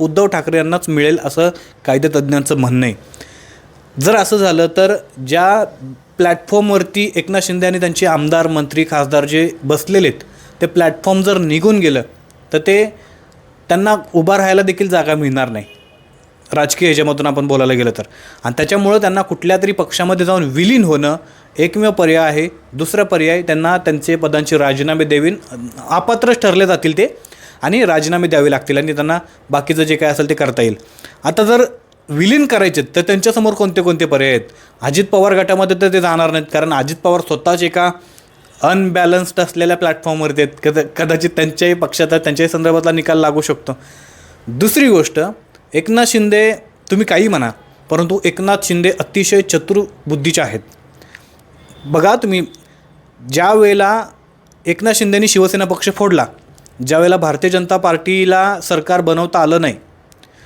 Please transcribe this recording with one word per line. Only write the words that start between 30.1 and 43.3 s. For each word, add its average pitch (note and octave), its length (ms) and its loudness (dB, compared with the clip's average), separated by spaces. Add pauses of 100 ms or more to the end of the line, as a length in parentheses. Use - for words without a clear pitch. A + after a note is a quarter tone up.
ते D#3 40 0
करता C#3 280 -2
येईल. A2 140 0 (480)
आता E3+ 200 0
जर A#3+ 200 4 (460)
विलीन G3+ 360 2
करायचे, F#3+ 360 0 (140)
तर F3 60 2
त्यांच्यासमोर G#3+ 520 0
कोणते F#3+ 280 0
कोणते E3+ 240 0
पर्याय C3+ 240 0
आहेत? B2 120 2 (400)
अजित D3 240 0
पवार G3 300 2
गटामध्ये F#3 460 0
तर F#3+ 120 2
ते F#3+ 80 2
जाणार E3 300 0
नाहीत, D#3 220 -4
कारण D#3 200 0
अजित C#3 220 -2
पवार F3 260 0
स्वतःच E3+ 420 -2
एका F3 280 0 (680)
अनबॅलन्स्ड F3+ 800 0
असलेल्या E3+ 380 0
प्लॅटफॉर्मवरती D#3 640 -2
आहेत. C#3+ 120 0 (100)
कदा-, D3+ 320 0
कदाचित E3 340 -2
त्यांच्याही E3+ 440 0
पक्षात, E3+ 340 -2
त्यांच्याही D#3+ 420 0
संदर्भातला E3 420 0
निकाल D#3+ 280 0
लागू D3+ 220 0